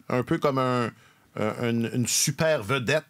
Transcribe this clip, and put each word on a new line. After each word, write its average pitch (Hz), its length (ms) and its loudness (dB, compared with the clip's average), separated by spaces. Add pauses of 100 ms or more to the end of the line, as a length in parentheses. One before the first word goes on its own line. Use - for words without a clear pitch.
un 123 140 0
peu 165 160 -2
comme 143 180 2
un, 123 340 0 (460)
un, 110 320 -2
une, 117 240 0
une 123 140 0
super 151 560 0
vedette 131 460 0